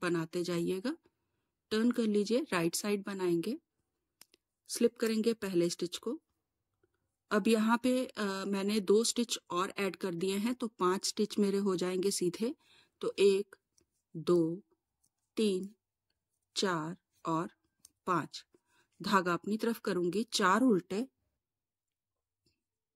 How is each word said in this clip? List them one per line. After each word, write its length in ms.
बनाते 420
जाइएगा। 540
टर्न 220
कर 120
लीजिए, 480
राइट 240
साइड 280
बनाएंगे, 560
स्लिप 300
करेंगे 360
पहले 360
स्टिच 280
को। 240
अब 160
यहाँ 300
पे, 280
अ, 400
मैंने 340
दो 240
स्टिच 360
और 280
ऐड 180
कर 180
दिए 240
हैं 180
तो 120
पांच 380
स्टिच 340
मेरे 180
हो 180
जाएंगे 360
सीधे। 440
तो 180
एक, 360
दो, 440
तीन, 400
चार 420
और 240
पांच। 400
धागा 320
अपनी 240
तरफ 220
करूंगी, 440
चार 380
उल्टे, 460